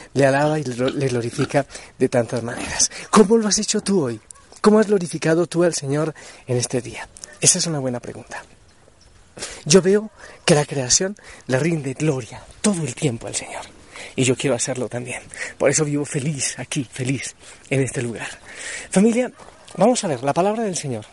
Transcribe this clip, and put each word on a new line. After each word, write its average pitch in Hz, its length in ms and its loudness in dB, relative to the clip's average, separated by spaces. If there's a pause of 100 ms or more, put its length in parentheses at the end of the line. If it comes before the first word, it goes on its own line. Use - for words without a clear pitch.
(140)
le 135 120 6
alaba 147 320 4
y 151 60 -4
le 127 440 -2
glorifica 123 580 0 (320)
de 127 100 2
tantas 120 340 0
maneras. - 480 -4 (200)
¿Cómo 214 260 8
lo 220 100 2
has 202 120 0
hecho 208 220 -2
tú 196 220 0
hoy? 117 180 -2 (400)
¿Cómo 214 200 8
has 202 80 2
glorificado 165 580 2
tú 170 160 0
al 175 120 2
Señor 147 400 -2 (340)
en 123 80 2
este 123 240 -2
día? 117 280 -12 (320)
Esa 160 180 2
es 175 80 -4
una 160 120 -2
buena 127 220 -4
pregunta. - 420 -14 (1200)
Yo 170 160 6
veo 208 280 2 (340)
que 165 120 4
la 147 80 2
creación 143 520 -2 (300)
le 127 140 0
rinde 147 340 -2
gloria 139 480 -4 (180)
todo 190 220 0
el 127 140 -6
tiempo 117 320 -2
al - 80 -8
Señor. - 260 -10 (540)
Y 131 60 0
yo 127 140 2
quiero 135 180 0
hacerlo 123 340 -4
también. 123 340 -10 (360)
Por - 120 4
eso 151 140 2
vivo 147 200 -2
feliz 139 540 -4
aquí, 131 300 -6
feliz 131 460 -6 (340)
en 135 120 2
este 131 200 -2
lugar. 117 280 -8 (600)
Familia, 226 440 4 (440)
vamos 233 280 4
a 196 40 -2
ver 123 140 -2
la 139 100 0
palabra 208 300 0
del 196 140 -4
Señor. 120 360 -6